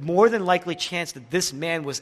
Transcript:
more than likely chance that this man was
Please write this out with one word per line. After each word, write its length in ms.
more 260
than 180
likely 300
chance 380
that 180
this 220
man 300
was 180